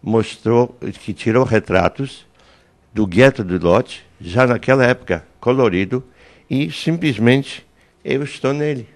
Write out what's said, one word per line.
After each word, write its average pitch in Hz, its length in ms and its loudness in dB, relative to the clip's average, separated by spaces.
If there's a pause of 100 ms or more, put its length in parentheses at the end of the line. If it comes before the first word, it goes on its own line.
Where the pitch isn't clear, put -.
mostrou, 113 720 0 (240)
que 107 120 -12
tirou 120 320 0
retratos 110 800 -2 (680)
do 107 140 -2
gueto 117 380 4
do 87 180 -4
Lodz, 92 380 0 (200)
já 98 260 0
naquela 123 380 2
época 120 400 -2 (140)
colorido, 120 640 0 (460)
e 143 220 -4
simplesmente 139 960 -2 (380)
eu 135 180 -4
estou 139 300 -4
nele. 147 440 -6